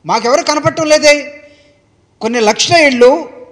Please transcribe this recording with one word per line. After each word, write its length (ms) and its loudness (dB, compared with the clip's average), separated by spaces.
మాకెవరు 360 -2
కనపడటం 440 -4
లేదే. 540 0
కొన్ని 200 -4
లక్షల 360 0
ఇళ్ళు 520 2